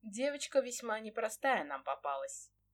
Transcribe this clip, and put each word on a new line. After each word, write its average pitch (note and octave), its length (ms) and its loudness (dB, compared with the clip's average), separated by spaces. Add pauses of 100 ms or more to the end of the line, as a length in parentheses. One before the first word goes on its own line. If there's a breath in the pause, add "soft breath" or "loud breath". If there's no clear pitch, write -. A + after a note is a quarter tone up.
«Девочка C4+ 600 2
весьма A#3+ 400 -4
непростая A3+ 640 2
нам C#3 180 -4
попалась». C#3 680 -4 (240)